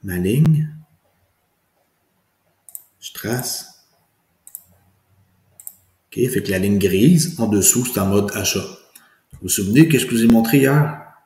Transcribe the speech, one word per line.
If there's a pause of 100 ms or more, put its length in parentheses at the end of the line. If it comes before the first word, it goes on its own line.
ma
ligne. (2250)
Je
trace. (2250)
OK,
fait
que
la
ligne
grise,
en
dessous,
c'est
en
mode
achat. (720)
Vous
vous
souvenez,
qu'est-ce
que
je
vous
ai
montré
hier ? (120)